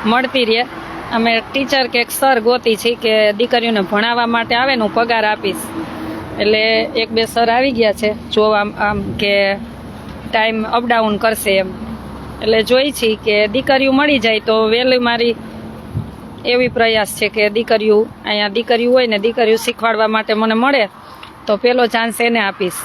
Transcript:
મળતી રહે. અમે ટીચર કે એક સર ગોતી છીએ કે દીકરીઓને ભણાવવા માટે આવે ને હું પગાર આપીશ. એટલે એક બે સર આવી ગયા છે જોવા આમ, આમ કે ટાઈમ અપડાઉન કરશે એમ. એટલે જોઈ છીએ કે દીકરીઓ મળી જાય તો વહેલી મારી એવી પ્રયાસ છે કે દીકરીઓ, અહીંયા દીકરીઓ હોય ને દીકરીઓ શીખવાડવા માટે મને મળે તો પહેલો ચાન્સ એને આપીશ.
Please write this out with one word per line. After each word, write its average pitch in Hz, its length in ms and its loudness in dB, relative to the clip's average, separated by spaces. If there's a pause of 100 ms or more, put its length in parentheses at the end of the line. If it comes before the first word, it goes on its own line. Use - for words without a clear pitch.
મળતી 247 400 0
રહે. 226 220 0 (460)
અમે 233 280 2
ટીચર 269 480 -2
કે 240 100 -2
એક 233 120 0
સર 269 300 2
ગોતી 240 360 2
છીએ 233 180 -2
કે 226 200 0 (180)
દીકરીઓને 226 500 0
ભણાવવા 226 440 0
માટે 233 280 0
આવે 262 220 2
ને 233 60 0
હું 208 120 -2
પગાર 226 300 2
આપીશ. 208 380 -2 (760)
એટલે 214 240 2 (320)
એક 226 160 -2
બે 226 160 0
સર 233 240 2
આવી 254 220 2
ગયા 226 200 2
છે 208 180 0 (200)
જોવા 214 300 4
આમ, 208 180 -2
આમ 208 200 0 (140)
કે 202 220 0 (1000)
ટાઈમ 220 320 2
અપડાઉન 226 540 0
કરશે 220 380 0
એમ. 190 140 0 (720)
એટલે 220 200 2
જોઈ 262 300 2
છીએ 220 240 0
કે 208 200 0 (120)
દીકરીઓ 269 440 2
મળી 285 260 2
જાય 220 220 0
તો 220 160 2 (120)
વહેલી 247 300 2
મારી 233 360 0 (1120)
એવી 247 240 2
પ્રયાસ 226 500 0
છે 214 100 0
કે 208 220 0
દીકરીઓ, 220 560 2 (180)
અહીંયા 208 240 0
દીકરીઓ 233 420 0
હોય 254 160 4
ને 220 120 0
દીકરીઓ 226 380 2
શીખવાડવા 220 520 0
માટે 220 260 0
મને 220 200 2
મળે 247 300 2 (640)
તો 220 100 0
પહેલો 247 300 2
ચાન્સ 226 340 -2
એને 233 200 2
આપીશ. 196 440 -2